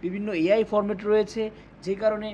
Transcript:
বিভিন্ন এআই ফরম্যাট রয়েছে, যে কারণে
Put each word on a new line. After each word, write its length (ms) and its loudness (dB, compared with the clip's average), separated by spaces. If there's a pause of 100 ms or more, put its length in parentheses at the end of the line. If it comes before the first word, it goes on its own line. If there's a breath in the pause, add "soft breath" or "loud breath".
বিভিন্ন 240 -4 (160)
এআই 260 4
ফরম্যাট 300 0 (120)
রয়েছে, 320 2 (420 loud breath)
যে 160 -2
কারণে 320 0